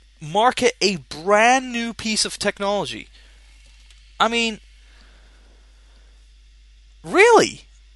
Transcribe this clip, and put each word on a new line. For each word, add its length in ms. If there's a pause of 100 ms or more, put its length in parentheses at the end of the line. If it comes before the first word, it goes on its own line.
(220)
market 600
a 160
brand 760
new 220
piece 320
of 120
technology. 720 (1080)
I 80
mean, 320 (2500)
really? 640 (300)